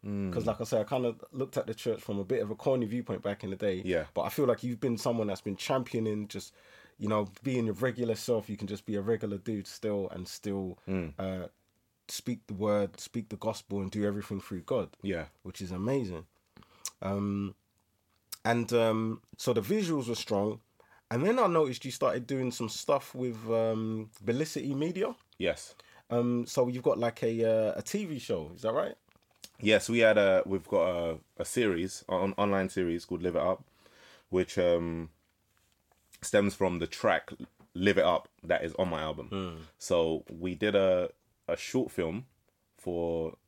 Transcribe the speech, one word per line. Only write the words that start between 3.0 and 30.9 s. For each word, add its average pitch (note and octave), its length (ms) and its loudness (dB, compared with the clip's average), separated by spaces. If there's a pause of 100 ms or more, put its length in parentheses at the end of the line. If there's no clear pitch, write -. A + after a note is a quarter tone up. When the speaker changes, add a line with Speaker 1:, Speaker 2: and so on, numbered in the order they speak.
Speaker 2:
back G2+ 220 -4
in F#2+ 60 -6
the F#2+ 60 -6
day. F#2+ 280 -2
Speaker 1:
Yeah. E2+ 200 0 (100)
Speaker 2:
But - 80 0
I - 60 -2
feel - 180 0
like A#2 160 2
you've B2 180 -4
been A#2+ 180 0
someone A#2 300 0
that's F#2+ 140 -4
been G2 140 -4
championing A2 720 -2
just, - 240 -12 (460)
you G#2+ 100 -4
know, G#2+ 200 2 (140)
being B2+ 240 0
your G#2+ 80 0
regular A#2 400 0
self. A2 360 -2
You G2+ 80 -4
can G2+ 80 -8
just G2 200 -8
be G#2+ 100 -2
a G2+ 60 -2
regular G#2 360 0
dude G2+ 280 -4
still G2+ 440 -2
and F2+ 180 -10
still, G2 500 -4 (100)
Speaker 1:
Mm. F2+ 300 -2
Speaker 2:
uh, F#2+ 300 -6 (600)
speak - 380 -6
the G#2+ 80 -10
word, G#2 440 0
speak - 300 -8
the G#2 80 -8
gospel, G2+ 460 -4
and F#2+ 80 -4
do G#2 160 -2
everything G2+ 340 -4
through F2+ 220 -8
God. A2+ 260 -2 (140)
Speaker 1:
Yeah. F2 240 -4 (160)
Speaker 2:
Which - 180 -14
is F#2 100 -8
amazing. F#2+ 540 -4 (800)
Um, G3 520 -2 (880)
and, A#2 300 2
um, A2+ 480 2 (160)
so - 160 0
the A2 80 4
visuals D#3 480 0
were A#2+ 60 0
strong. G#2+ 460 0 (500)
And B2+ 160 0
then A#3+ 120 4
I A#3 80 6
noticed D#3 380 2
you C3+ 60 -6
started B2+ 360 0
doing C3 260 0
some A2+ 180 -4
stuff - 440 0
with, B2+ 220 -4 (140)
um, A2 600 0 (140)
Bellicity C#3 500 -2
Media. F3+ 400 -2 (220)
Speaker 1:
Yes. - 380 -2 (340)
Speaker 2:
Um, A#2+ 380 2
so B2 220 2
you've B2 140 -4
got, C#3 160 4
like, A#2 240 0
a, A2+ 220 2
uh, A2 340 4
a G#2 40 -8
T G#3 240 -4
V D3+ 120 -6
show, E2 360 -4
is B2 80 -16
that A2 100 0
right? D3 220 -2 (680)
Speaker 1:
Yes, G#2 280 6
we A#2 80 4
had A2 180 10
a, G2 300 6
we've F#2+ 220 -2
got F2+ 200 4
a, E2+ 300 0 (180)